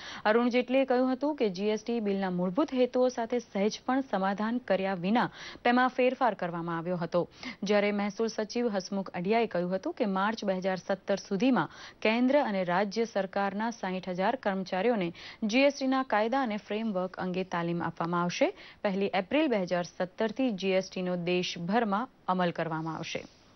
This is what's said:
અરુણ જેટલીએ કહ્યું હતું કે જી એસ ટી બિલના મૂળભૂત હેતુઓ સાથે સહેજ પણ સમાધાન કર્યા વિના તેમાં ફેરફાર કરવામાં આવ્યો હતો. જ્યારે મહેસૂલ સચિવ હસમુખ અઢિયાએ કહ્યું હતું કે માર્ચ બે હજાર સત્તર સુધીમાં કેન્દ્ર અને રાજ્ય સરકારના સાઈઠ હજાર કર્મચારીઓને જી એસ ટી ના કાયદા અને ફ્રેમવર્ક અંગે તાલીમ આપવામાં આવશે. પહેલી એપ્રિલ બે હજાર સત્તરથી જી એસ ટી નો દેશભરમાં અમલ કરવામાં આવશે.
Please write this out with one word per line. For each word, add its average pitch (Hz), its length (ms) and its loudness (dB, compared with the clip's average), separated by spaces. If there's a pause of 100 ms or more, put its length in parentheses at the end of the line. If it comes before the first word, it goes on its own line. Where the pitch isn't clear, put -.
(240)
અરુણ 233 340 4
જેટલીએ 262 340 2
કહ્યું 254 240 2
હતું 294 200 -2
કે 220 180 0
જી 208 160 0
એસ 214 140 -2
ટી 233 160 -2
બિલના 196 360 0
મૂળભૂત 185 380 0
હેતુઓ 254 340 4
સાથે 240 320 -2
સહેજ 202 340 0 (120)
પણ 262 240 0
સમાધાન 202 460 0 (120)
કર્યા 190 340 0
વિના 202 240 2 (380)
તેમાં 247 320 4
ફેરફાર 254 380 2
કરવામાં 170 440 -4
આવ્યો 175 240 -2
હતો. 170 180 0 (420)
જ્યારે 208 360 4
મહેસૂલ 208 340 -2
સચિવ 233 420 -2
હસમુખ 196 440 -4
અઢિયાએ 220 340 2
કહ્યું 180 220 -2
હતું 294 240 -4
કે 226 180 0
માર્ચ 214 280 -2
બે 190 120 0
હજાર 185 220 -2
સત્તર 190 480 -4
સુધીમાં 196 500 2 (300)
કેન્દ્ર 254 340 4
અને 202 240 0
રાજ્ય 202 480 0
સરકારના 196 580 -2
સાઈઠ 185 400 -6 (120)
હજાર 233 240 0
કર્મચારીઓને 190 640 0 (360)
જી 240 240 4
એસ 277 100 0
ટી 262 160 0
ના 262 80 2 (140)
કાયદા 233 320 2
અને 208 100 -4
ફ્રેમવર્ક 202 680 -4
અંગે 185 280 -2
તાલીમ 170 360 -2
આપવામાં 175 360 -2
આવશે. 269 240 2 (320)
પહેલી 196 400 0
એપ્રિલ 277 320 2
બે 196 80 0
હજાર 175 300 -2
સત્તરથી 220 600 -2
જી 190 300 0
એસ 190 80 -16
ટી 185 180 -4
નો 180 220 -2
દેશભરમાં 190 840 0 (140)
અમલ 180 340 2
કરવામાં 160 380 -4
આવશે. - 260 -8 (320)